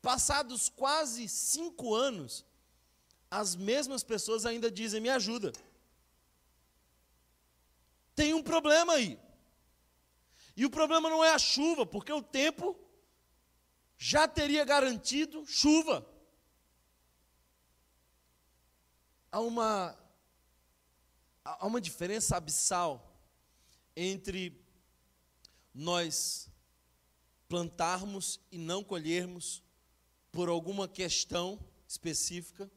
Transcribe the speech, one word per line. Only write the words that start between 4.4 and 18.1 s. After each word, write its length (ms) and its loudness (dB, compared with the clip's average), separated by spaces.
ainda 260 -2
dizem, 300 -4
"Me 100 0
ajuda." 420 -2
Tem 200 2
um 80 2
problema 520 6
aí. 260 0
E 100 2
o 40 2
problema 380 4
não 160 4
é 80 8
a 60 6
chuva, 480 2
porque 260 -8
o 100 -2
tempo 540 -2
já 300 4
teria 380 2
garantido 840 0
chuva. 600 4